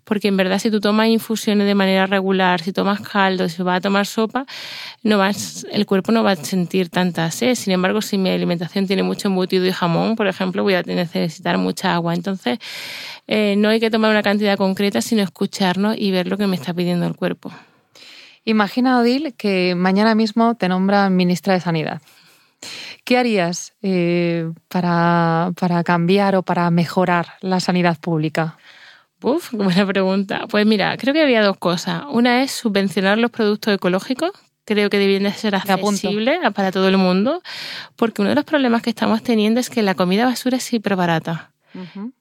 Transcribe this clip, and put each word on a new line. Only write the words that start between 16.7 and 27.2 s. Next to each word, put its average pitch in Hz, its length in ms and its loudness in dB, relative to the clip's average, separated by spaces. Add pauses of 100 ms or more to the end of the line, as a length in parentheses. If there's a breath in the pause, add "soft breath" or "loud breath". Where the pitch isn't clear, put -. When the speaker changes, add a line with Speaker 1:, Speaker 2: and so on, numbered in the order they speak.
Speaker 1:
pidiendo 175 340 0
el 165 80 -4
cuerpo. - 340 -6 (960 loud breath)
Speaker 2:
Imagina, 233 540 2
Odil, 254 360 0
que 180 400 0
mañana 190 400 2
mismo 226 400 2
te 185 140 -2
nombran 190 460 2
ministra 180 380 2
de 185 60 2
Sanidad. 160 420 -2 (1000 loud breath)
¿Qué 247 140 2
harías, 202 640 0
eh, 175 680 0 (180)
para, 170 920 2
para 175 240 2
cambiar 185 520 2
o 190 80 4
para 175 280 0
mejorar 175 680 0